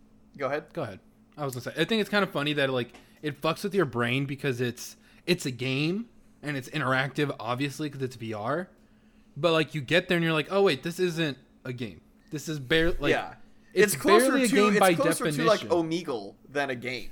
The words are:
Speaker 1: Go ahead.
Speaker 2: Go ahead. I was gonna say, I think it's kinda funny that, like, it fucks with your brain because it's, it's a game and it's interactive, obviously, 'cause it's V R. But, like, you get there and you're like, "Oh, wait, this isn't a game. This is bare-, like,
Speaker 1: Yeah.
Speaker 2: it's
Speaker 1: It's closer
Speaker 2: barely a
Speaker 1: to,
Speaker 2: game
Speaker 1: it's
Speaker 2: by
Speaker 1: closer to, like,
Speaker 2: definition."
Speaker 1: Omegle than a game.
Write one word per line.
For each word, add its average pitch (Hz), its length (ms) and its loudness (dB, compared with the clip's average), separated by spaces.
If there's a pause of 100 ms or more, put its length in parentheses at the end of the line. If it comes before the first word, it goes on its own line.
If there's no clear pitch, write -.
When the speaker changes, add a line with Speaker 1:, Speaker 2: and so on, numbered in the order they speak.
(380)
Speaker 1:
Go 139 100 -4
ahead. 147 260 -4
Speaker 2:
Go 170 100 -6
ahead. 101 160 -10 (380)
I 147 80 -6
was 131 80 -4
gonna 123 220 -10
say, - 40 -6
I 160 60 2
think 220 160 0
it's 202 80 -4
kinda 202 160 0
funny 147 280 -4
that, 139 180 2
like, 123 220 -2 (280)
it 147 180 -8
fucks 156 240 -4
with 196 120 -4
your 180 100 4
brain 120 400 -2
because 135 360 -4
it's, - 360 -6 (300)
it's 175 180 0
a 143 60 -2
game 139 560 -2 (340)
and 143 160 -6
it's 127 120 -10
interactive, 135 680 0
obviously, 127 520 -4
'cause 135 100 -10
it's 123 140 -6
V 110 180 -8
R. 131 360 -4 (720)
But, 165 120 2
like, 160 240 0
you 151 60 -4
get 160 260 2
there 180 100 2
and 170 60 2
you're 165 100 2
like, 156 160 0
"Oh, 196 140 4
wait, 190 180 2
this 170 180 -8
isn't 160 380 0 (260)
a 127 80 -8
game. 117 300 -10 (300)
This 156 180 -10
is 156 100 -6
bare-, 160 340 2
like, 143 180 0
Speaker 1:
Yeah. 101 240 -2 (360)
Speaker 2:
it's 202 220 4
Speaker 1:
It's 139 80 -6
closer 269 280 6
Speaker 2:
barely 262 160 4
a - 20 2
Speaker 1:
to, 233 80 2
Speaker 2:
game 208 160 6
Speaker 1:
it's 202 80 4
Speaker 2:
by 185 160 8
Speaker 1:
closer 233 360 0
to, 151 120 -2
like, 202 180 6
Speaker 2:
definition." - 80 -10
Speaker 1:
Omegle 160 640 -2 (160)
than 135 220 -2
a 127 40 -2
game. 123 360 -8